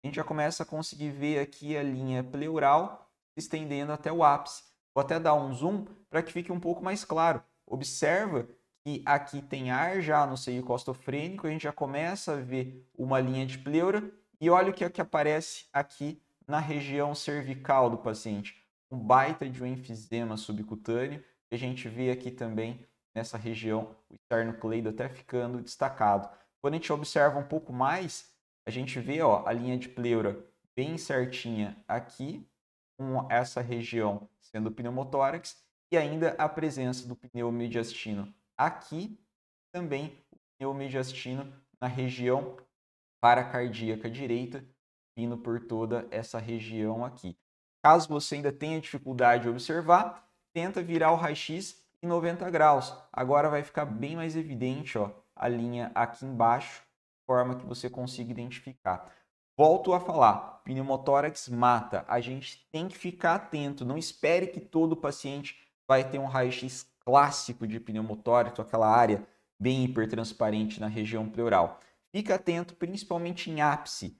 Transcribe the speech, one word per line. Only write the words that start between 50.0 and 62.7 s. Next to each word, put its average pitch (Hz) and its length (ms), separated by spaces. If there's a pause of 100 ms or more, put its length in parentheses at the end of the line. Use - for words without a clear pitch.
tenta 185 300
virar 165 300
o 165 40
raio-x 160 680 (200)
em 170 40
noventa 170 420
graus. 151 460 (180)
Agora 143 380
vai 147 120
ficar 147 240
bem 131 280
mais 165 220
evidente, 135 600
ó, 101 120 (240)
a - 140
linha 120 460
aqui 120 300
embaixo, 123 580
de - 440
forma 127 300
que 123 100
você 123 240
consiga 123 400
identificar. 120 800 (460)
Volto 180 380
a 180 60
falar, 139 600
pneumotórax 135 840
mata. 120 580
A 120 140
gente 127 500